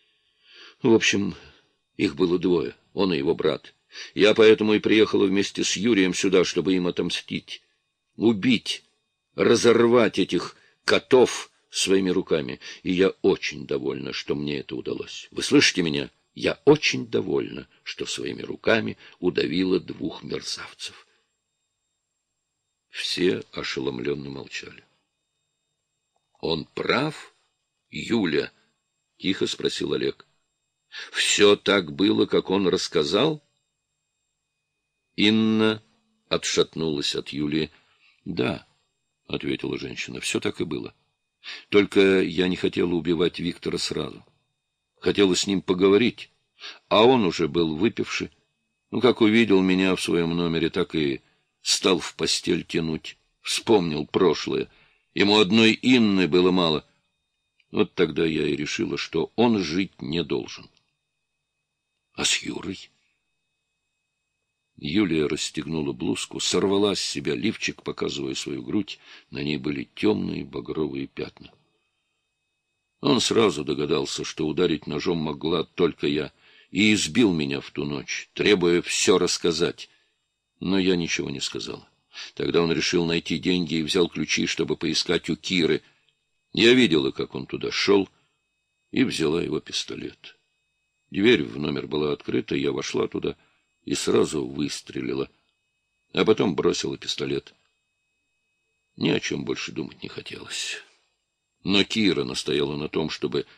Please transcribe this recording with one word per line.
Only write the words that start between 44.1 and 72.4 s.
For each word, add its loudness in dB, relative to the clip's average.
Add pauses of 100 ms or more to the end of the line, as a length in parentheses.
Хотела 4
с 0
ним -2
поговорить, 2 (560)
а 4
он 6
уже 0
был 0
выпивший. -4 (600)
Ну, -4
как 4
увидел 6
меня 2
в -4
своём 0
номере, 0
так -4
и -2 (400)
стал 0
в -12
постель -2
тянуть. -6 (240)
Вспомнил 0
прошлое. 0 (440)
Ему 4
одной 6
Инны 4
было 4
мало. 0 (840)
Вот -2
тогда 0
я -2
и -2
решила, -6
что -6
он 2
жить -4
не -4
должен». -8 (1500)
«А -2
с 0
Юрой?» -12 (1900)
Юлия 0
расстегнула -6
блузку, -6
сорвала 2
с -6
себя -4
лифчик, -6
показывая -6
свою -8
грудь. -4 (300)
На -10
ней -2
были -6
тёмные -2
багровые -6
пятна. -12 (1500)